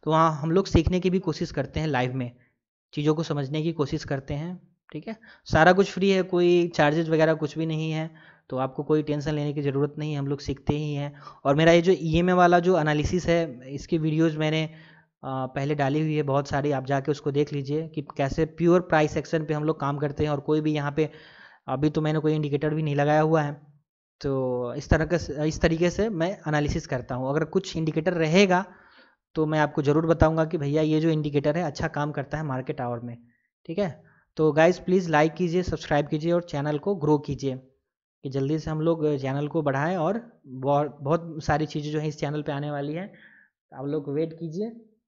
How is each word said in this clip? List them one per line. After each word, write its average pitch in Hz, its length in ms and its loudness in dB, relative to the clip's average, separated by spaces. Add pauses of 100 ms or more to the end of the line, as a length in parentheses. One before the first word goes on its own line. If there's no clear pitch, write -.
तो 151 80 -2
वहाँ 160 220 4
हम 156 180 -4
लोग 190 160 2
सीखने 175 320 2
की 185 100 0
भी 185 100 2
कोशिश 165 320 -6
करते 139 280 -6
हैं, 156 80 -2
लाइव 127 280 0
में 123 160 -6 (600)
चीज़ों 151 220 2
को 165 80 -4
समझने 143 400 -4
की 170 100 0
कोशिश 151 300 -4
करते 139 300 -6
हैं, 165 220 -8 (360)
ठीक 156 160 -12
है। 220 80 -10 (320)
सारा 160 260 8
कुछ 196 180 2
फ्री 190 200 2
है, 190 120 2
कोई 175 440 4
चार्जेज 160 420 2
वगैरह 160 260 4
कुछ 156 220 -6
भी 160 80 -2
नहीं 160 260 -4
है, 156 180 -4 (400)
तो 127 80 -6
आपको 131 260 -4
कोई 156 200 2
टेंशन 147 300 -2
लेने 147 200 -2
की 147 80 -4
ज़रूरत 143 360 0
नहीं 151 160 -6
है, 143 60 -4
हम 139 80 -4
लोग 139 120 -4
सीखते - 360 -4
ही 151 180 -4
हैं। 143 200 -6 (320)
और 139 100 4
मेरा 160 160 6
ये 170 100 8
जो 175 120 4
ईएमए 165 420 2
वाला 175 260 8
जो 180 180 2
एनालिसिस 151 480 0
है, 156 460 -2
इसकी - 240 -4
वीडियोज़ 156 400 2
मैंने, 156 260 0
अ, 156 80 -6 (520)
पहले 135 520 -4
डाली 143 260 0
हुई 156 140 0
है 151 80 0
बहुत 143 240 0
सारी, 143 240 0
आप 131 140 -2
जाके 139 260 -2
उसको 143 200 -2
देख 147 220 0
लीजिए 147 340 -4
कि 156 140 -8 (160)
कैसे 143 280 0 (100)
प्योर 175 340 4
प्राइस 156 280 2
एक्शन 156 280 -4
पे 156 80 -4
हम 151 100 -4
लोग 156 160 -2
काम 143 180 -4
करते 143 260 -4
हैं। 151 80 -2
और 143 100 -2
कोई 151 200 0
भी 151 120 0
यहाँ 147 180 -2
पे 147 180 -2 (580)
अभी 135 220 0
तो 156 120 -2
मैंने 156 180 2
कोई 156 160 2
इंडिकेटर 147 380 0
भी 156 100 0
नहीं 143 120 0
लगाया 147 260 4
हुआ 156 200 4
है, 147 120 -4 (680)
तो 127 520 -2
इस 143 160 -10
तरह 160 160 4
का, 151 400 -4
इस 156 160 -4
तरीके 165 280 2
से 196 220 -2
मैं 202 180 -2 (180)
एनालिसिस 151 400 0
करता 127 280 -6
हूँ। 131 140 -4
अगर 151 180 0
कुछ 185 300 -4
इंडिकेटर 160 380 0
रहेगा 180 500 4 (680)
तो 156 100 0
मैं 156 140 0
आपको 151 220 0
ज़रूर 147 240 2
बताऊँगा 160 400 4
कि 165 120 -6
भैया 147 260 0
ये 156 160 2
जो 160 100 2
इंडिकेटर 147 480 0
है 180 60 -2
अच्छा 160 260 -4
काम 147 220 -4
करता 143 260 -8
है 156 80 -6
मार्केट 135 360 -6
आवर 120 180 -6
में, 120 180 -12 (480)
ठीक 165 140 -8
है। 185 240 -4 (340)
तो 156 140 4
गाइस 165 280 4
प्लीज़ 180 300 0
लाइक 156 240 4
कीजिए, 175 300 -2
सब्सक्राइब 151 440 -2
कीजिए 156 240 -2
और 170 120 2
चैनल 151 360 -4
को 202 160 -2
ग्रो 151 240 2
कीजिए 135 360 -6
कि - 720 -16
जल्दी 139 300 -2
से 156 120 -8
हम 156 100 -2
लोग 160 240 0 (120)
चैनल 135 300 -4
को 160 140 -2
बढ़ाएं। 143 360 0
और 185 240 -2 (240)
बहुत, 143 560 -2
बहुत 160 420 -4
सारी 151 220 0
चीज़ें 151 260 -6
जो 156 80 -2
हैं 156 80 -4
इस 151 120 -8
चैनल 151 220 -4
पे 147 100 -6
आने 143 200 -6
वाली 147 220 -6
हैं, 185 180 -10 (600)
आप 135 140 -12
लोग 143 240 -6
वेट 160 240 -2
कीजिए। 170 380 -8 (360)